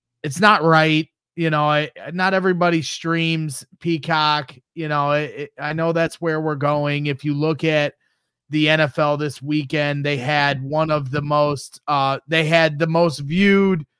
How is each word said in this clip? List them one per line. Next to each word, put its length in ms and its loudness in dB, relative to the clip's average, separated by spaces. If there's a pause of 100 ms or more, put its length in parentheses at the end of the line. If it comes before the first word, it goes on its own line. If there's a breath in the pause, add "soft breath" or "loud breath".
(240)
it's 180 -6
not 220 4
right. 440 4 (300)
You 120 -2
know, 200 0
I, 220 0 (200)
not 220 -2
everybody 480 2
streams 840 -4 (140)
Peacock. 720 -2 (200)
You 160 -8
know, 220 0
it, 200 -2
it, 260 -12
I 140 -6
know 220 0
that's 260 -2
where 220 -2
we're 140 -2
going. 500 0
If 180 -4
you 100 -2
look 300 -2
at 300 0 (560)
the 200 2
N 120 4
F 180 0
L 160 2
this 260 -6
weekend, 600 -2
they 140 -2
had 440 0
one 300 -2
of 200 -2
the 100 -2
most, 640 -2
uh, 400 0
they 180 0
had 340 4
the 80 2
most 320 2
viewed 640 2 (140)